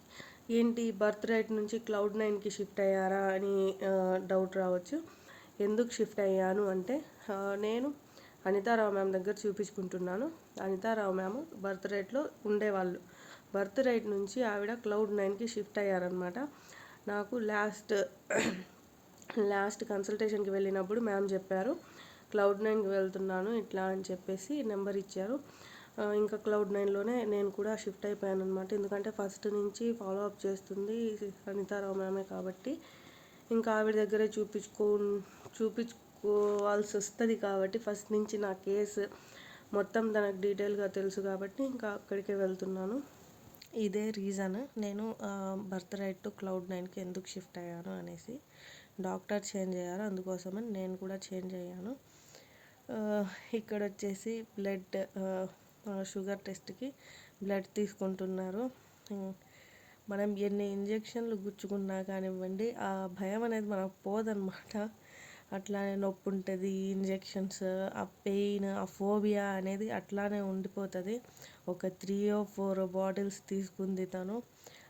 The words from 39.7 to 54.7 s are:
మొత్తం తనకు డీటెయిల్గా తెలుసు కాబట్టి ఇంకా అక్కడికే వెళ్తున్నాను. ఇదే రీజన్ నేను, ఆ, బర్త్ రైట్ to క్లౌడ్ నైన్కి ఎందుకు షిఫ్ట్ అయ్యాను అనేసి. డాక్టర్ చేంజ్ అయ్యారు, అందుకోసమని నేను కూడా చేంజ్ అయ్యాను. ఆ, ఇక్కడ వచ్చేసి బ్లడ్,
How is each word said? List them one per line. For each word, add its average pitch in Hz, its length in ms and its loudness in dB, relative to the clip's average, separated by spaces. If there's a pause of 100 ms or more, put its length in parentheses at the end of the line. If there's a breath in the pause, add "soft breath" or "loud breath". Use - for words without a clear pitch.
మొత్తం 214 380 2
తనకు 202 280 2
డీటెయిల్గా 202 460 2
తెలుసు 190 340 -2
కాబట్టి 196 440 -2
ఇంకా 254 240 -2
అక్కడికే 202 460 -4
వెళ్తున్నాను. 190 680 0 (720)
ఇదే 214 360 0
రీజన్ 196 720 -2
నేను, 208 420 -4
ఆ, 196 460 -4
బర్త్ 185 260 -6
రైట్ 196 320 -4
to 208 40 -4
క్లౌడ్ 185 400 -4
నైన్కి 185 300 -6
ఎందుకు 185 260 -6
షిఫ్ట్ - 320 -12
అయ్యాను 175 400 -8
అనేసి. 175 420 -10 (600 loud breath)
డాక్టర్ 190 420 -2 (140)
చేంజ్ 185 200 0
అయ్యారు, 180 260 -4
అందుకోసమని 185 680 -4
నేను 185 260 -4
కూడా 190 200 -6
చేంజ్ 185 380 -6
అయ్యాను. 180 420 -8 (920 loud breath)
ఆ, 214 360 0 (280 loud breath)
ఇక్కడ 214 300 -2
వచ్చేసి 202 580 -4
బ్లడ్, 196 640 -4 (140)